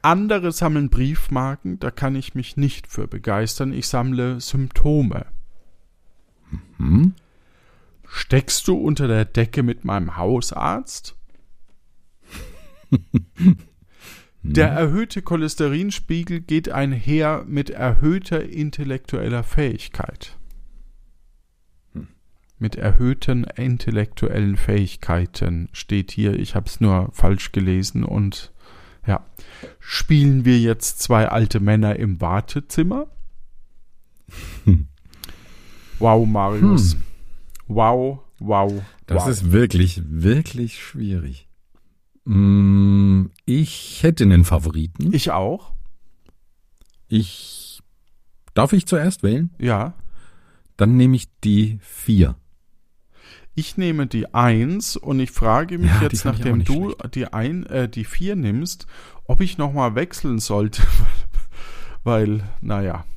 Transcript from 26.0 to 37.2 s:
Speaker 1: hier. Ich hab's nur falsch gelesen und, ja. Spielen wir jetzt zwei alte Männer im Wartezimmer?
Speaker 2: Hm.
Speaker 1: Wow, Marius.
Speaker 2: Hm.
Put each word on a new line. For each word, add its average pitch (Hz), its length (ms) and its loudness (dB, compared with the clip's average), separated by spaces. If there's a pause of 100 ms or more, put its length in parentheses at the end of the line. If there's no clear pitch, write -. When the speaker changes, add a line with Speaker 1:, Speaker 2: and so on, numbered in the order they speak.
Speaker 1:
hier. 101 260 0
Ich 98 160 -6
hab's - 260 -4
nur 95 320 2
falsch - 400 4
gelesen 95 520 0
und, - 480 -4 (540)
ja. - 180 -2 (540)
Spielen 143 680 2
wir 123 140 6
jetzt 117 420 0
zwei 110 280 2
alte 110 320 0
Männer 107 360 2
im 95 240 -4
Wartezimmer? 160 840 -2 (1600)
Speaker 2:
Hm. 85 240 4 (1080)
Speaker 1:
Wow, 113 280 4
Marius. 104 680 4
Speaker 2:
Hm. - 80 0 (640)